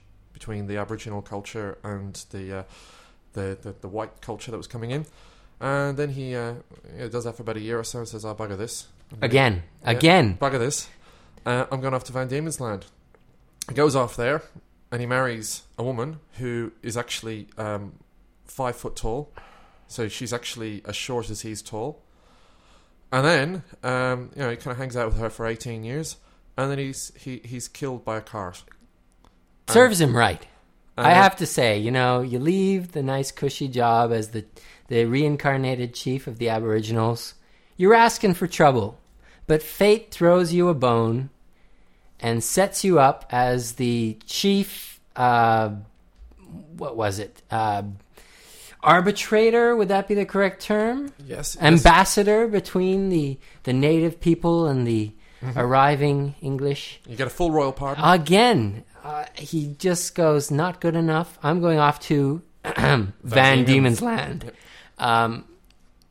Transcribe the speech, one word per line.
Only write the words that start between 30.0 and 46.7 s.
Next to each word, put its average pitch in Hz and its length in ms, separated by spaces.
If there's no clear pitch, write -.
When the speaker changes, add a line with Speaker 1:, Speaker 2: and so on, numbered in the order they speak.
Speaker 1:
And 147 100
Speaker 2:
him 117 60
right. 107 280
Speaker 1:
and 123 100
Speaker 2:
I 165 60
Speaker 1:
then 185 100
Speaker 2:
have 190 140
to 170 80
say, 117 340
you 110 120
know, 127 300
you 123 180
leave 185 520
the 143 120
nice 135 280
cushy - 380
job 120 420
as 110 180
the, 110 140
the 117 180
reincarnated 131 880
chief 135 340
of 113 120
the 117 100
Aboriginals. 113 840
You're 190 180
asking 226 400
for 175 120
trouble, 127 520
but 156 160
fate 208 480
throws 175 420
you 175 160
a 175 40
bone 120 560
and 117 240
sets - 400
you 180 160
up 143 320
as 123 420
the 117 520
chief, - 720
uh, 113 540